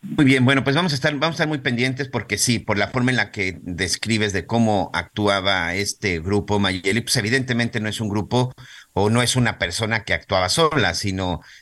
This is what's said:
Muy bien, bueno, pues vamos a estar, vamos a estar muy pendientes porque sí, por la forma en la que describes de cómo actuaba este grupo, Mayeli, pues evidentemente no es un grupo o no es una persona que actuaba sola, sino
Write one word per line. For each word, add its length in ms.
Muy 200
bien, 180
bueno, 180
pues 140
vamos 160
a 40
estar, 180
vamos 140
a 80
estar 120
muy 120
pendientes 480
porque 280
sí, 220
por 180
la 120
forma 220
en 60
la 140
que 320
describes 720
de 100
cómo 480
actuaba 840
este 460
grupo, 380
Mayeli, 420
pues 160
evidentemente 640
no 80
es 140
un 80
grupo 420
o 160
no 140
es 120
una 220
persona 480
que 80
actuaba 380
sola, 420
sino 480